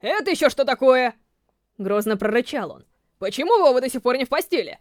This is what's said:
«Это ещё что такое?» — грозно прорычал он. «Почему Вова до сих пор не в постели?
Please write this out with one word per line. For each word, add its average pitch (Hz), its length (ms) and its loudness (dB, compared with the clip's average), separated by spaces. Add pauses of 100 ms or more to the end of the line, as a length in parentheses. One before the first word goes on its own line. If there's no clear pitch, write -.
«Это 339 300 -2
ещё 302 180 2
что 269 160 0
такое?» — 254 500 2 (600)
грозно 208 400 -2
прорычал 220 540 -2
он. - 140 -20 (340)
«Почему 294 400 0
Вова 269 200 4
до 254 100 -4
сих 247 120 -8
пор 247 160 0
не 269 80 -2
в - 40 -14
постели? 294 520 -4